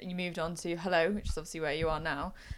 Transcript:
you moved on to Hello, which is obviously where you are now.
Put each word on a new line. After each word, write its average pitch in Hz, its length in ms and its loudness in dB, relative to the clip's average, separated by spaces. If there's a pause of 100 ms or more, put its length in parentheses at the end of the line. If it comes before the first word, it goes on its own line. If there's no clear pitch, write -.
you 180 140 -6
moved 180 240 -2
on 165 160 0
to 170 200 -2
Hello, 170 360 6
which 208 180 -2
is - 80 0
obviously 160 220 -6
where 151 160 0
you 160 120 2
are 156 120 2
now. 156 340 -2 (240)